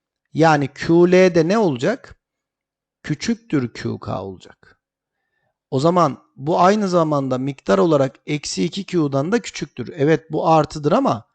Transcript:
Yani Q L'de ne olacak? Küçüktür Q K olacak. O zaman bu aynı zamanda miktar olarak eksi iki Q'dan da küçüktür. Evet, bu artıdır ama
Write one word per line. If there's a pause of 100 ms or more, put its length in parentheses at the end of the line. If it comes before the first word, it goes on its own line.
(340)
Yani
Q
L'de
ne
olacak? (840)
Küçüktür
Q
K
olacak. (920)
O
zaman (120)
bu
aynı
zamanda
miktar
olarak (100)
eksi
iki
Q'dan
da
küçüktür.
Evet,
bu
artıdır
ama